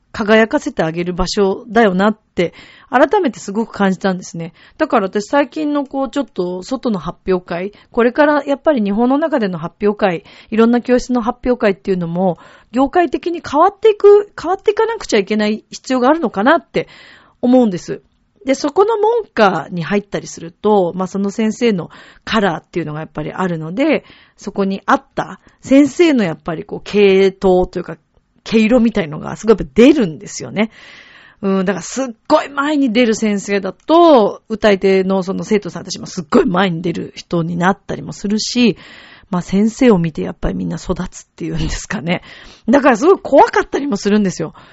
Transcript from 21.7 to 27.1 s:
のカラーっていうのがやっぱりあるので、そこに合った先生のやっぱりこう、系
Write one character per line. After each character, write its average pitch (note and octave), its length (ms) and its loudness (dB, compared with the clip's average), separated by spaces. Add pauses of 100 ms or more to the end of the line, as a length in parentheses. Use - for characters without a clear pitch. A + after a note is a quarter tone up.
の F3 180 -6 (340)
カ - 160 -2
ラ E3+ 200 -2
ー - 40 -20
っ - 40 -20
て - 100 -8
い E3 40 -4
う D3+ 40 -6
の D3+ 60 -10
が D3+ 80 -8
や D#3 60 -12
っ - 40 -20
ぱ - 120 -10
り D#3 100 -8
あ F#3 120 -6
る E3+ 140 -4
の D#3+ 140 -10
で、 C4 320 0 (320)
そ - 160 -12
こ G3 120 -2
に G3 220 -4
合 C4+ 100 2
っ C#4 80 -4 (100)
た E3 260 -8 (200)
先 C#4 280 4
生 E4 240 2
の A#3+ 120 2
や D#3+ 100 -4
っ - 80 -20
ぱ E3 120 -8
り D#3+ 100 -12
こ - 120 -12
う、 E3+ 80 -10
系 G3 520 4